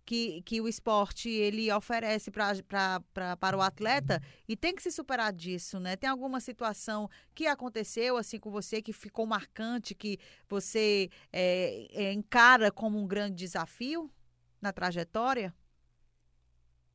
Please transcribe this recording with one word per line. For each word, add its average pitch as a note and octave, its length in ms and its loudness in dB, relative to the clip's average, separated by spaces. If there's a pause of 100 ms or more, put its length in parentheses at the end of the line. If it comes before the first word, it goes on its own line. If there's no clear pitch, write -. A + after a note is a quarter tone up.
que, A3+ 380 -4
que A3+ 180 -4
o A3+ 80 -2
esporte, G#3+ 600 0
ele G#3+ 420 0
oferece G#3+ 600 -2
pra, G3+ 200 0 (160)
pra, F#3+ 320 0 (140)
pra, F3+ 240 -4
para F#3+ 200 0
o F#3+ 40 2
atleta, G#3+ 580 0 (300)
e A3+ 60 -4
tem F4 180 -2
que F#4+ 80 -10
se F4+ 80 -4
superar B3 420 -2
disso, F3+ 480 -8
né? F3+ 160 -4
Tem C4+ 140 -2
alguma C4 300 -4
situação G#3+ 680 -6 (280)
que D#4 100 -2
aconteceu, B3 720 0
assim, A3 220 -6
com G#3+ 100 -12
você, G#3 320 -6
que G#3+ 120 -8
ficou A3 340 -6
marcante, A3 680 -6
que G3+ 240 -6 (320)
você, G3+ 640 2 (200)
é, F3+ 640 0
é, G3 200 -2
encara A#3 580 8
como G#3+ 260 -2
um G3+ 80 -2
grande G3+ 300 -2
desafio A#3+ 760 -6 (500)
na G3+ 140 -4
trajetória? F#3 800 -2 (1400)